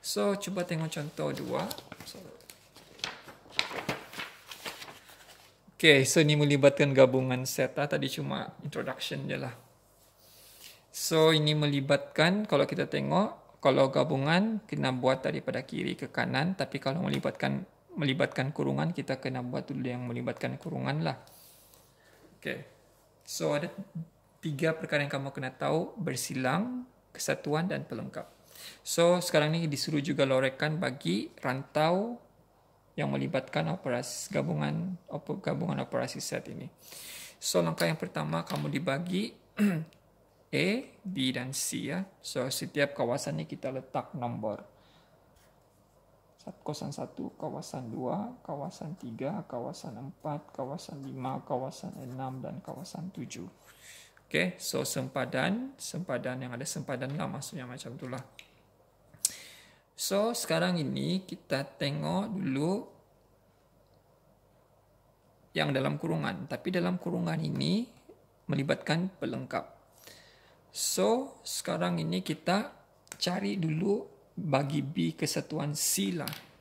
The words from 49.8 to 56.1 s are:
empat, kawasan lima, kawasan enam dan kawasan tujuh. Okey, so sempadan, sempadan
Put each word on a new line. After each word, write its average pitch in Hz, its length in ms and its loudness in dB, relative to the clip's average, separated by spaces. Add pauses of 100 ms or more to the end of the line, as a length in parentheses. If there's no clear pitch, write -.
empat, 139 560 -8
kawasan 139 560 -8
lima, 131 400 -6
kawasan 131 560 -4
enam 131 400 -8
dan - 160 -8
kawasan - 560 -10
tujuh. - 320 -10 (800)
Okey, 175 320 2
so - 240 -2
sempadan, 135 960 0
sempadan 127 640 -6